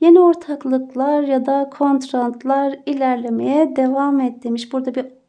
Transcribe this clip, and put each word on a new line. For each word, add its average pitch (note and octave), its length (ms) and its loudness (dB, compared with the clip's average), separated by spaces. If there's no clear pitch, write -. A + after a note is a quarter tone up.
Yeni E4+ 200 8
ortaklıklar C#4+ 1000 0
ya C4+ 240 -2
da C#4 240 0
kontratlar C4+ 1160 -2
ilerlemeye C4 920 -2
devam C4+ 440 0
et B3+ 240 -4
demiş. A#3 280 -8
Burada C4 220 -6
bir B3+ 120 -6